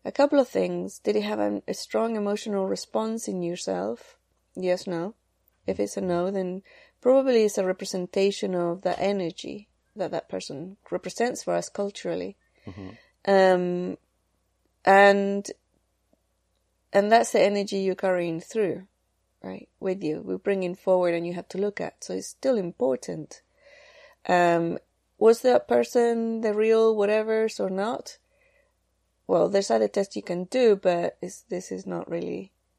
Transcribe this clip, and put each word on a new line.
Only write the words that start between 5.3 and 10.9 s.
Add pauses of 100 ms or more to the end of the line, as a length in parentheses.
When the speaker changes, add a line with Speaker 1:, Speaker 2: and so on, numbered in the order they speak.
Speaker 1:
If
it's
a
no,
then (400)
probably
it's
a
representation
of
the
energy (300)
that
that
person (140)